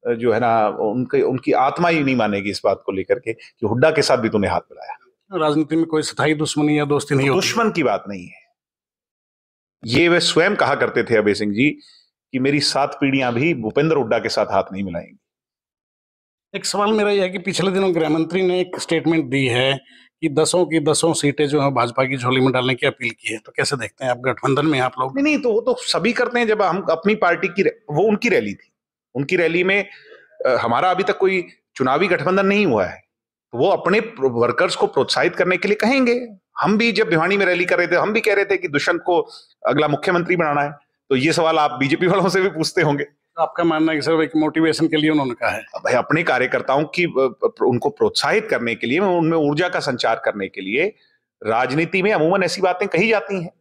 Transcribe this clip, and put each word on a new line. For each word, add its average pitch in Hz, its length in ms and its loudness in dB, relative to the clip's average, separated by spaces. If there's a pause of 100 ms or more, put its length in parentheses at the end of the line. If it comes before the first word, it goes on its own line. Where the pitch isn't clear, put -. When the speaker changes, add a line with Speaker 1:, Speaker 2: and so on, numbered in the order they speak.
Speaker 1:
जो 117 260 0
है 110 60 2
ना, 113 280 2
उनके, 117 540 0
उनकी 127 300 0
आत्मा 165 380 2
ही 160 140 2
नहीं 131 120 0
मानेगी 104 340 0
इस 95 160 -8
बात 98 200 0
को 98 60 -4
लेकर 98 280 -2
के 113 140 -8
कि - 320 -12
हुड्डा 123 260 2
के 151 100 0
साथ 135 160 2
भी 113 120 0
तूने 101 180 0
हाथ 87 140 -2 (100)
मिलाया। - 240 -18 (520)
Speaker 2:
राजनीति 151 280 0
में 165 100 2
कोई 156 160 -2
स्थायी 143 320 -2
दुश्मनी 151 460 0
या 147 60 0
दोस्ती 143 300 -2
नहीं 135 140 2
होती। 127 80 2
Speaker 1:
दुश्मन 214 340 0
की 170 120 -2
बात 104 260 0
नहीं 90 180 -12
है। - 140 -20 (1400)
ये 160 240 4
वे 175 100 4
स्वयं 175 360 2
कहा 135 200 2
करते 117 280 0
थे 113 140 2
अभय 104 160 4
सिंह 104 200 -2
जी 131 240 0 (540)
कि 131 80 -4
मेरी - 200 2
सात 143 360 -2
पीढ़ियां 135 380 0
भी 151 200 0
भूपेंद्र 143 420 0
हुड्डा 117 240 0
के 107 100 -4
साथ 104 160 0
हाथ 98 180 0 (100)
नहीं 98 100 -6
मिलाएंगी। 85 360 -10 (1400)
Speaker 2:
एक 185 100 -8
सवाल 208 260 -2
मेरा 208 200 2
यह 202 120 2
है 180 60 -2
कि 190 80 -8
पिछले 185 340 -2
दिनों 185 240 0
गृह 160 140 0
मंत्री 160 320 0
ने 180 200 0
एक - 180 -6
स्टेटमेंट 160 460 0
दी 131 220 0
है 131 320 0 (420)
कि 160 80 -2
दसों 156 360 2
की 156 140 0
दसों 151 340 2
सीटें 143 340 0
जो 143 140 0
है 139 100 2
भाजपा 120 320 0
की 131 140 -2
झोली 127 240 0
में 131 100 4
डालने 127 240 0
की 143 120 0
अपील 123 220 -4
की 107 240 -10
है, 107 60 -10
तो - 160 -20
कैसे 143 220 -2
देखते 120 280 -8
हैं 127 60 0
आप? 123 60 0
गठबंधन 131 480 -2
में 151 140 0
आप 127 200 0
लोग? 131 160 -4
Speaker 1:
नहीं, 277 80 -2
नहीं, 294 160 0
तो 247 140 0
वो 220 80 0
तो 247 180 0
सभी 214 340 -2
करते 240 260 -2
हैं। 233 80 0
जब 208 140 0
हम 170 200 0
अपनी 165 340 0
पार्टी 175 320 0
की - 160 -4
रै-, - 320 -4
वो 170 80 2
उनकी 220 260 0
रैली 110 240 0
थी, - 200 -20 (420)
उनकी 139 200 -2
रैली 170 280 2
में, 196 240 0 (580)
अ, 131 40 2
हमारा 120 420 2
अभी 180 120 0
तक - 140 -2
कोई 190 300 0 (280)
चुनावी 139 320 2
गठबंधन 185 380 0
नहीं 202 200 2
हुआ 110 200 2
है, - 160 -12 (500)
तो 120 60 -10
वो 156 120 2
अपने 190 300 0
प्रो-, 131 320 -2
वर्कर्स 120 440 0
को 202 120 0
प्रोत्साहित 135 480 0
करने 180 220 0
के 185 100 -4
लिए 208 100 2
कहेंगे। 247 500 0 (340)
हम 190 160 2
भी 233 140 2
जब 214 180 0
भिवानी 175 280 2
में 196 80 2
रैली 180 200 0
कर 175 120 0
रहे 175 100 0
थे, 175 80 0
हम 175 180 0
भी 220 80 0
कह 208 120 2
रहे 196 120 2
थे 196 120 0
कि 185 100 -6
दुष्यंत 160 380 -2
को 170 240 0 (380)
अगला 143 200 2
मुख्यमंत्री 175 480 0
बनाना 147 260 0
है, 143 240 -6 (240)
तो 135 60 2
ये 147 180 2
सवाल 160 260 2
आप 147 120 2
बीजेपी 135 360 0
वालों 185 220 2
से 190 120 0
भी 190 80 0
पूछते 160 320 -2
होंगे। 147 220 0
Speaker 2:
तो - 380 -10
आपका 160 220 -2
मानना 160 280 2
है 156 60 -2
कि 143 40 -2
सिर्फ 160 200 2
एक 156 140 -2
मोटिवेशन 156 520 2
के 151 100 0
लिए 151 120 2
उन्होंने 139 240 0
कहा 113 160 -2
है? 107 120 -6
Speaker 1:
भाई, - 320 -6
अपने 143 300 0
कार्यकर्ताओं 131 600 0
की, 160 200 -2
अ, 131 340 0 (240)
उनको 123 280 2
प्रोत्साहित 156 600 0
करने 117 260 -2
के - 120 -6
लिए, 139 120 0
उनमें 170 380 2
ऊर्जा 151 320 0
का 180 100 -4
संचार 120 460 -2
करने 101 220 -4
के 95 140 -12
लिए। 127 340 -2 (480)
राजनीति 131 580 0
में 202 100 2
अमूमन 185 320 2
ऐसी 180 180 -4
बातें 185 260 0
कही 196 220 0
जाती 202 340 -2
हैं। 175 180 -12